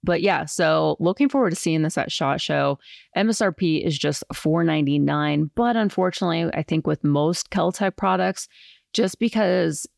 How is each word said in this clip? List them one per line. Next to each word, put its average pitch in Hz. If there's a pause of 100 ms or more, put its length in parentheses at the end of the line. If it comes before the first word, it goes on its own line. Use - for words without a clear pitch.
But 170
yeah, 175
so 156
looking 196
forward 262
to 170
seeing 160
this 156
at -
shot 139
Show. 143 (380)
M 202
S 226
R 196
P 165
is 151
just 147 (100)
four 160
ninety-nine, 147
but 240
unfortunately, 185 (100)
I 160
think 160
with 151
most 147
Keltec 185
products, 185 (460)
just 202
because 185 (100)